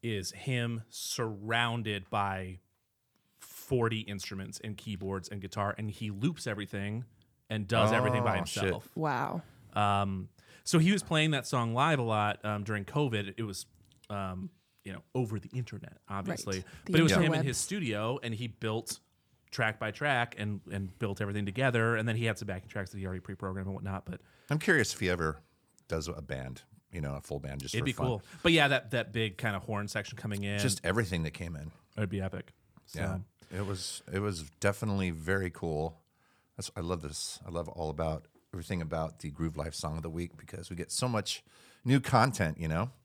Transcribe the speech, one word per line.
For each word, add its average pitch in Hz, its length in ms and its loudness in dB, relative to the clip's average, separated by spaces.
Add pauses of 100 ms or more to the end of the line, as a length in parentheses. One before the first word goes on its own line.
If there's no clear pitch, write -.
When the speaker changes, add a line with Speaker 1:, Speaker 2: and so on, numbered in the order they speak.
Speaker 1:
is 107 300 -2
him 117 560 -2
surrounded 110 1200 -2
by 95 500 -2 (760)
forty 113 600 0
instruments 98 640 -8
and 101 140 -6
keyboards 95 520 -6
and 101 120 -8
guitar, 101 360 -2
and 107 140 -4
he 104 200 -6
loops 117 360 -2
everything 104 580 -4 (460)
and 107 180 -2
does 113 240 8
everything 127 320 4
by 101 160 4
Speaker 2:
Oh, 90 40 0
shit. 101 200 -2
Speaker 1:
himself. - 320 0
Speaker 3:
Wow. 143 460 0 (320)
Speaker 1:
Um, 101 540 2 (360)
so - 140 6
he 170 140 8
was 202 100 4
playing 156 300 4
that 139 140 2
song 117 280 2
live 143 240 4
a 127 40 2
lot, 107 420 2
um, 104 200 0
during 104 200 -2
covid. 107 520 0
It 113 60 -4
was, 101 240 -6 (440)
um, 95 400 -4 (340)
you 95 80 -8
know, - 100 -12 (120)
over 110 240 -2
the 90 120 -10
internet, 113 480 -8 (100)
obviously. 98 500 -4
Speaker 3:
Right. 92 60 -6 (220)
The 190 60 -2
Speaker 1:
But 160 80 8
it - 20 8
was 165 100 8
him 180 120 8
in 156 80 4
Speaker 3:
interwebs. 151 120 2
Speaker 1:
his 131 140 0
studio, 120 640 -2
and 117 120 -2
he 117 140 -4
built 110 520 -4 (500)
track 110 280 0
by 107 120 -2
track 127 480 2
and, 104 220 -2 (100)
and 95 280 -4
built 101 220 -2
everything 101 260 0
together. 117 500 4
And 110 120 0
then 113 80 2
he 117 80 0
had 110 140 0
some 110 80 -8
backing 92 220 -6
tracks 98 220 -6
that 101 80 -12
he 95 80 -6
already 92 140 -4
pre-programmed 95 460 -6
and 98 80 -2
whatnot. 98 320 -6
But - 140 -10 (300)
Speaker 2:
I'm 147 80 2
curious 151 340 4
if - 80 -6
he 98 100 4
ever 80 280 2 (500)
does 78 200 -2
a 78 120 -6
band, 65 420 -8 (280)
you 87 100 -6
know, 69 140 -2
a 69 60 -8
full - 180 -6
band 69 240 -6
just 65 120 -6
Speaker 1:
It'd 117 80 2
Speaker 2:
for 139 40 0
Speaker 1:
be 131 60 0
Speaker 2:
fun. - 140 0
Speaker 1:
cool. 113 160 -2 (200)
But 170 100 6
yeah, 151 160 8
that, 123 220 2
that 117 220 0
big 110 260 0
kind 107 180 0
of 90 60 -4
horn 104 260 -2
section - 300 -2
coming 101 260 -4
in. 101 140 0
Speaker 2:
Just 101 260 2
everything 92 400 2
that 76 80 -2
came 85 240 -8
in. 73 140 -8 (260)
Speaker 1:
It'd 104 140 0
be 98 100 -2
epic. 95 320 -6 (340)
So. - 140 -8
Speaker 2:
Yeah. 82 180 0 (400)
It 101 80 -2
was, 95 360 -6 (100)
it 92 60 0
was 92 400 -4
definitely 98 520 2
very 90 400 0
cool. 80 500 -2 (560)
That's, - 200 -8
I 98 40 -6
love 85 220 -2
this. - 440 -8
I 90 40 -10
love 82 180 -4
all 78 220 -4
about 78 360 -2 (260)
everything 90 300 -4
about 80 380 -4
the 78 100 -6
Groove 78 260 -2
Life 78 180 -6
Song 80 220 -4
of 80 60 -6
the 82 80 -6
Week 87 260 -6
because - 340 -12
we 95 60 -8
get 85 140 -6
so - 180 0
much 110 360 -2 (400)
new 131 160 8
content, 110 580 4
you 82 100 -2
know? 90 220 2 (140)